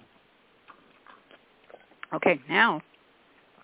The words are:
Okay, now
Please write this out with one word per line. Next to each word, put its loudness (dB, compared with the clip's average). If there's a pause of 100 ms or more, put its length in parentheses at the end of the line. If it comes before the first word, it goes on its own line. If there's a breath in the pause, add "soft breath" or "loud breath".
(2250)
Okay, 2
now 2 (840)